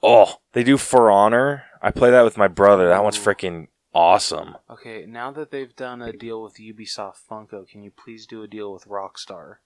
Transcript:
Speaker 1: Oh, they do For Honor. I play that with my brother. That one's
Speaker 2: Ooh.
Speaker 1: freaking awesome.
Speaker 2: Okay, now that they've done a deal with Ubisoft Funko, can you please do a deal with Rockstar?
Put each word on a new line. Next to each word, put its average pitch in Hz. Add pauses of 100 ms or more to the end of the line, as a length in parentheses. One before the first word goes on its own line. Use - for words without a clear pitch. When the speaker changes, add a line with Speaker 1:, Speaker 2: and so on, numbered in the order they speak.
Speaker 1:
Oh, 113 (160)
they 123
do 135
For 120
Honor. 117 (180)
I 101
play 123
that 123
with 113
my 101
brother. 95
That 95
one's 104
Speaker 2:
Ooh. -
Speaker 1:
freaking 90 (260)
awesome. 85 (140)
Speaker 2:
Okay, 113
now 120
that 147
they've 135
done 123
a 117
deal 113
with 104
Ubisoft 107 (140)
Funko, 107
can 104
you 101
please 110
do 113
a 104
deal 104
with 92
Rockstar? 95 (100)